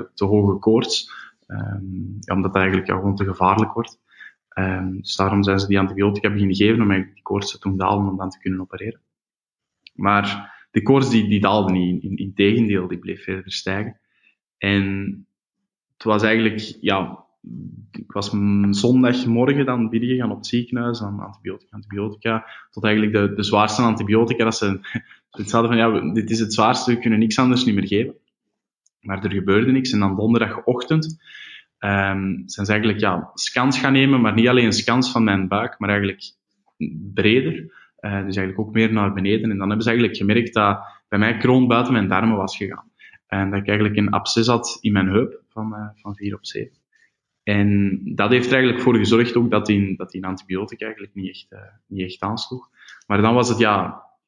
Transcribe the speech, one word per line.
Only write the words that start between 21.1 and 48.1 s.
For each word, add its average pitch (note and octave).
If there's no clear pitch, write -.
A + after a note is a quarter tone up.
antibiotica, G#2
antibiotica, G#2
tot G2+
eigenlijk G#2+
de, G2+
de G#2
zwaarste G#2
antibiotica, A2+
dat A2+
ze G2
<laughs> -
zoiets G#2
hadden A#2
van, A#2
ja, A2+
we, E2
dit G#2
is A2+
het G#2
zwaarste, A#2+
we A2+
kunnen A2
niks A2
anders B2+
niet G#2+
meer G2+
geven. G#2+
Maar G2
er F#2+
gebeurde G2+
niks C3
en G#2
dan G2
donderdagochtend A#2+
ehm, G2
zijn G2+
ze G#2+
eigenlijk, G#2
ja, F#2
scans C3
gaan C3+
nemen, C3+
maar G#2+
niet A2+
alleen B2
scans B2+
van A#2
mijn G2
buik, G#2
maar G2+
eigenlijk G2+
breder. A#2+
Eh, G#2
dus G2
eigenlijk F#2+
ook G#2+
meer A2
naar G2+
beneden. G#2
En G2
dan F#2+
hebben G#2+
ze A#2+
eigenlijk A#2
gemerkt A2
dat G2+
bij G#2
mij A2
kroon B2+
buiten B2
mijn G2+
darmen G#2
was F#2+
gegaan. F#2
En G2
dat G2
ik G2+
eigenlijk G#2
een G#2
absces G#2
had A#2+
in A2
mijn F#2+
heup G#2+
van, A2
eh, G#2
van G#2
vier G2+
op -
zeven. -
En G2+